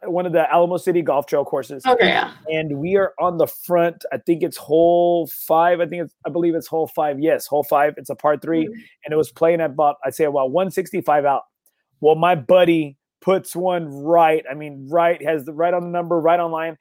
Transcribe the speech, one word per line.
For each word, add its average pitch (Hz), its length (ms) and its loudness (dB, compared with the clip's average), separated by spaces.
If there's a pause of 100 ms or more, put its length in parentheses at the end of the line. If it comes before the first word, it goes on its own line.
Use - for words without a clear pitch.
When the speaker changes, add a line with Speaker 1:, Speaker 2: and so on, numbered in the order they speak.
Speaker 1:
one 180 200 -4
of 175 80 -4
the 160 180 4
Alamo 175 260 4
City 175 240 0
Golf 143 260 0
Trail 143 180 0
courses. 135 420 -6
Speaker 2:
Okay, 233 200 4
yeah. - 260 -2 (140)
Speaker 1:
And 156 320 -4
we 175 180 -2
are 190 220 0
on 175 180 -2
the 156 100 2
front. 170 640 -2
I 135 60 -6
think 160 260 -2
it's 170 140 -6
hole 170 680 2
five. 170 540 0
I 175 60 -2
think 170 180 -6
it's, - 100 -20 (100)
I 165 60 -4
believe 170 240 0
it's 160 120 -6
hole 160 200 -4
five. 151 320 -4
Yes, 147 280 0
hole 143 160 0
five. 147 340 2
It's 139 120 -18
a 135 60 -6
par 151 220 0
three, 160 280 -2
Speaker 2:
Mm-hmm. 226 140 -14 (260)
Speaker 1:
and 151 80 -6
it 151 40 0
was 151 140 -2
playing 165 300 2
at 156 100 -2
about, 147 340 0
I'd 135 100 -4
say 160 100 0
about 139 260 -2
one 175 200 -2
sixty-five 160 540 -2
out. 135 180 0 (580)
Well, 156 140 6
my 175 200 2
buddy 165 600 2 (240)
puts - 340 -2
one 175 340 -2
right. 156 600 2
I 135 60 -8
mean, 143 340 -14
right, 170 340 2
has 151 220 -2
the 156 80 -14
right 170 200 0
on 175 100 -2
the 175 60 -10
number, 170 300 -2
right 165 200 2
on 170 120 -4
line. 160 300 -6